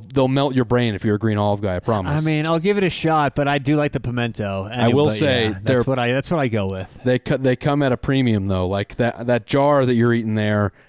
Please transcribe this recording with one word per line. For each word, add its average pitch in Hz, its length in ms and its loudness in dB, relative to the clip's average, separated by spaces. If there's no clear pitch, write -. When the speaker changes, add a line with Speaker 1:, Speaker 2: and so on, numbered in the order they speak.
Speaker 1:
they'll 131 140 4
melt 135 260 0
your 131 100 2
brain 117 300 0
if 92 100 -6
you're 104 120 2
a - 20 0
green 107 200 0
olive 101 220 0
guy. 95 160 -2
I - 40 -4
promise. 113 420 -2
Speaker 2:
I - 20 0
mean, 156 220 0
I'll 165 140 0
give 202 180 0
it 190 60 0
a 165 60 0
shot, 151 440 0
but 139 140 0
I 143 100 0
do 143 180 0
like 147 160 0
the 131 80 -4
pimento. 107 720 -4
Speaker 1:
I 120 160 0
will 143 200 4
Speaker 2:
Anyway, 147 100 0
Speaker 1:
say 127 280 2
Speaker 2:
yeah, 107 60 -2
that's 98 120 -10
Speaker 1:
they're 123 180 2
Speaker 2:
what 131 160 -2
I, 120 140 0
that's 135 180 -2
what 170 100 0
I 131 80 0
go 104 200 -2
with. 95 360 -10
Speaker 1:
They 123 140 2
co-, - 200 -2
they 131 180 2
come 147 260 0
at 131 100 2
a 120 40 0
premium 120 500 0
though. 92 200 0
Like 98 300 -4
that, 120 300 -2
that 120 200 0
jar 143 380 2
that 123 100 2
you're 117 200 4
eating 110 220 -2
there 104 360 0